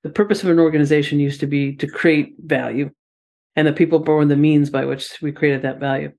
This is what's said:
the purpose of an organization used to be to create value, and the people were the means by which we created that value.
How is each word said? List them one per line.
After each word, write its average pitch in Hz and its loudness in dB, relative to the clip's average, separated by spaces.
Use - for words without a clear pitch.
the 156 -10
purpose 202 -2
of 185 0
an 165 4
organization 151 2
used 143 -2
to 143 -2
be 139 -2
to 143 -4
create 151 0
value, 139 -4
and 156 4
the 147 2
people 160 2
were 156 2
the 143 2
means 147 4
by 135 -2
which 139 -8
we 147 -6
created 139 -2
that 135 -6
value. 143 -4